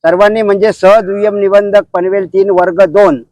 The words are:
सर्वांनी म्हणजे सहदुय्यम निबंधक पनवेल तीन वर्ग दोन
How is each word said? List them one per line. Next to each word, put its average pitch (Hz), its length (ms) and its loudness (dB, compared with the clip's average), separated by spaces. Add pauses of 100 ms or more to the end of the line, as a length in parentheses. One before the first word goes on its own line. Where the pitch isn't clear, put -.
सर्वांनी 208 380 0
म्हणजे 202 300 0
सहदुय्यम 202 640 0
निबंधक 202 460 0 (100)
पनवेल 185 340 -4
तीन 196 240 -2
वर्ग 180 320 0
दोन 165 500 0